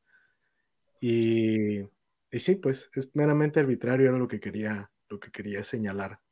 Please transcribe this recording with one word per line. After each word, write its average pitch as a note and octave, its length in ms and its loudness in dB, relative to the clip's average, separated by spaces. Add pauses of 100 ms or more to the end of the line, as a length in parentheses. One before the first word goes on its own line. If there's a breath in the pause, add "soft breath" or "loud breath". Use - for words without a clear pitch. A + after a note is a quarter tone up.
(1000)
Y, A2+ 840 2
y - 580 -12
sí, F#3+ 160 2
pues, C3+ 400 -4
es C3+ 200 -4
meramente D3 440 2
arbitrario, C3 500 4
era B2+ 80 2
lo B2 100 0
que A2 120 -6
quería, G#2+ 520 -6 (180)
lo G2+ 100 -10
que - 120 -20
quería G2+ 320 -8
señalar. G2 560 -6 (120)